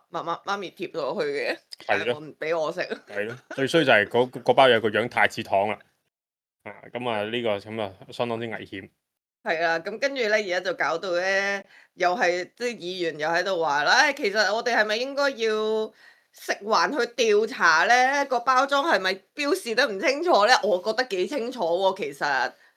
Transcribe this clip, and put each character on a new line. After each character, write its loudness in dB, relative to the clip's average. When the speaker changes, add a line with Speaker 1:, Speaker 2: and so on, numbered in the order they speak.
Speaker 1:
媽 -8
媽， -8
媽 -4
咪 -10
貼 -10
落 -4
去 -2
嘅， -4
Speaker 2:
係 -
咯。 -
Speaker 1:
但 0
係 -2
我 -12
唔 -16
俾 -2
我 -2
食。 -8
Speaker 2:
係 -6
咯， -10
最 0
衰 4
就 4
係 6
嗰， 2
嗰 2
包 8
嘢 6
個 0
樣 0
太 2
似 -6
糖 0
啦。 -4
啊， -14
咁 -6
啊， 0
呢 -4
個， 0
咁 -8
啊， -6
相 -4
當 -4
之 -6
危 -8
險。 -14
Speaker 1:
係 -2
啊， 2
咁 -8
跟 -2
住 -4
呢， 0
而 0
家 -4
就 -4
搞 -2
到 -6
呢， -2
又 2
係， 0
即 -10
係 -6
議 -8
員 -4
又 -2
喺 0
度 -2
話 2
啦， 4
「唉， 0
其 -4
實 0
我 -2
哋 -2
係 4
咪 -2
應 -4
該 0
要 -2
食 -8
環 2
去 -4
調 4
查 4
呢？ 4
個 0
包 4
裝 0
係 4
咪 0
標 -2
示 -4
得 4
唔 -6
清 0
楚 4
呢？」 6
我 0
覺 -2
得 -2
幾 -2
清 -6
楚 -8
喎， 0
其 -6
實。 -2